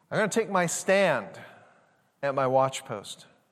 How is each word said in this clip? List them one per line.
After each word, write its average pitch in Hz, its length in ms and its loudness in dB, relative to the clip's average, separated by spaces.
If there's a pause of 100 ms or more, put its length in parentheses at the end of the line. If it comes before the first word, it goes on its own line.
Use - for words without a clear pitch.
(120)
"I'm 151 60 -2
gonna 202 120 2
take 220 200 -2
my 180 180 2
stand 170 760 0 (800)
at 139 140 -2
my 135 100 2
watchpost. 131 800 -2 (260)